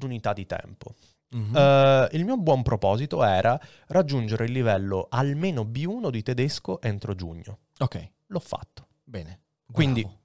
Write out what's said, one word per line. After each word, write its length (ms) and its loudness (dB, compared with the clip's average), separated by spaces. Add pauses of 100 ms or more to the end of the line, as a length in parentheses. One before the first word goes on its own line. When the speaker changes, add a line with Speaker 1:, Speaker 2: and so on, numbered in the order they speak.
Speaker 1:
unità 300 -4
di 120 -8
tempo. 480 -10 (380)
Speaker 2:
Mhm. 240 -4
Speaker 1:
Eh, 560 6
il 140 0
mio 120 -2
buon 240 2
proposito 640 0
era 360 4 (280)
raggiungere 580 0
il 60 -4
livello 580 0
almeno 560 -2
B 220 -4
uno 240 -4
di 100 -4
tedesco 600 -4
entro 340 -4
giugno. 420 -12 (220)
Speaker 2:
Ok. 320 -4 (160)
Speaker 1:
L'ho 120 -6
fatto. 480 -10 (160)
Speaker 2:
Bene. 380 -14 (300)
Speaker 1:
Quindi, 300 4
Speaker 2:
Bravo. 240 -10